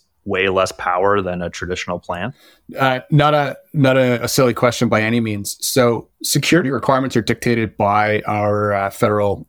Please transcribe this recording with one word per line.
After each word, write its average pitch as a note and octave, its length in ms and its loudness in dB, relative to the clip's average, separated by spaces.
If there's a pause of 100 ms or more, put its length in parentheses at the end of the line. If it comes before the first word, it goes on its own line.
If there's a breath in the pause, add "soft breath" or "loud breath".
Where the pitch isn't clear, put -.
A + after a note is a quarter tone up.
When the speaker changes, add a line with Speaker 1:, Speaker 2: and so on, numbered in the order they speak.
(240)
Speaker 1:
way G2 240 0
less F#2+ 240 2
power G2 500 0
than F2+ 200 -4
a F2 80 -6
traditional F2 500 -8
plant? F2+ 340 -8 (460 soft breath)
Speaker 2:
Uh, C3 220 0 (100)
not D3 220 4
a, C#3+ 240 0 (160)
not C3+ 240 4
a, B2 260 2
a A#2+ 60 -2
silly B2 240 2
question A#2+ 340 0
by A2 140 2
any A2+ 180 0
means. G#2 400 -4
So A#2+ 480 0 (140)
security D3 480 0
requirements C3 480 0
are A2 40 2
dictated A2+ 540 -2
by G#2+ 460 0
our, G#2 520 0
uh, G2 180 -2
federal G#2 560 0